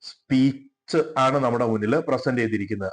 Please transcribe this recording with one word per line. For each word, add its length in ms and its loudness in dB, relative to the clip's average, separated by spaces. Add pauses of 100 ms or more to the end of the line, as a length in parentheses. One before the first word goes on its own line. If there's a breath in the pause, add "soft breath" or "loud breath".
സ്പീച്ച് 1000 0 (160)
ആണ് 200 2
നമ്മുടെ 280 0
മുന്നിൽ 340 0
പ്രസന്റ് 400 -2
ചെയ്തിരിക്കുന്നത്, 520 -4